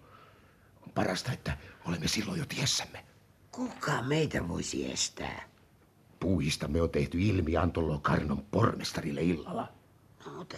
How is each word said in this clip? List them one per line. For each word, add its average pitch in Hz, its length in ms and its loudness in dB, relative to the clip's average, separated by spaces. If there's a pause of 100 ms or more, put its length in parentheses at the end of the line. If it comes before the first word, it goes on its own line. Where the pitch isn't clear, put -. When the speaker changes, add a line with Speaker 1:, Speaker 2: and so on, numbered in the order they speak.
(840)
Speaker 1:
On - 120 -16
parasta, - 380 0
että 73 240 -4 (320)
olemme 87 200 0
silloin 185 300 -2
jo 139 80 -4
tiessämme. - 580 -2 (480)
Speaker 2:
Kuka 175 500 -2
meitä 143 460 0
voisi 69 440 -2
estää? - 560 -4 (720)
Speaker 1:
Puuhistamme 80 640 2
on 80 80 4
tehty 73 300 0
ilmianto 85 680 4
Locarnon 73 600 0
pormestarille 80 720 0
illalla. 87 500 0 (540)
Speaker 2:
No, - 60 -14
mutta - 260 -12